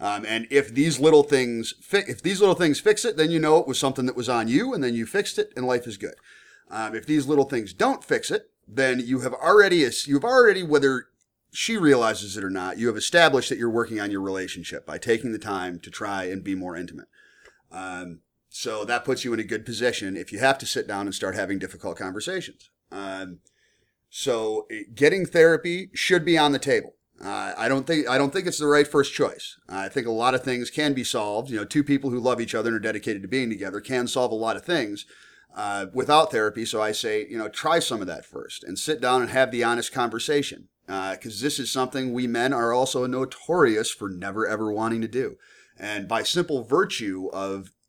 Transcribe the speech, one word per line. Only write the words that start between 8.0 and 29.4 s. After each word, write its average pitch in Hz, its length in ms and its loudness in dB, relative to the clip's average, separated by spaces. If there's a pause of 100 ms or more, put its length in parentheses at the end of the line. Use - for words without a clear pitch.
fix 131 280 0
it, - 180 -4 (220)
then 127 280 2
you 123 200 -2
have 123 140 -4
already 175 500 6
es-, - 220 -2
you've 139 180 2
already, 233 380 6
whether 139 440 2 (460)
she - 240 -4
realizes 110 600 4
it 104 80 -6
or 95 60 -2
not, 92 280 -6
you 117 100 0
have 107 80 0
established 139 520 4
that 120 100 -4
you're 117 120 0
working 117 300 -2
on 104 100 -4
your 98 100 -4
relationship 92 640 -8
by 78 120 -10
taking 117 340 0
the 107 60 -6
time 92 420 -8
to - 100 -20
try 101 340 -6
and 92 200 -8
be 95 100 -4
more 90 220 -8
intimate. 82 320 -14 (640)
Um, 90 480 -12 (320)
so 110 320 -6
that 117 200 -2
puts 127 200 -2
you 120 80 -4
in 113 80 -2
a 110 40 -4
good 110 200 -6
position 113 520 -4
if 85 160 -12
you 98 80 -10
have 135 180 4
to - 80 -10
sit - 200 -4
down 101 200 -6
and 95 80 -6
start 95 200 -4
having 98 240 -4
difficult 90 400 -10
conversations. 107 720 -8 (220)
Um, 95 460 -10 (680)
so, 110 640 -2
eh, 110 120 -10 (120)
getting 165 300 4
therapy 170 680 2
should 175 300 2
be 165 140 4
on 147 140 6
the 135 60 0
table. 131 360 0 (260)
Uh, 98 360 -8
I 110 120 -2
don't 135 180 0
think, 151 220 0
I 127 100 2
don't 139 140 2
think 185 140 -2
it's 170 120 -4
the 147 80 0
right 147 220 6
first 139 260 2
choice. - 420 -4 (120)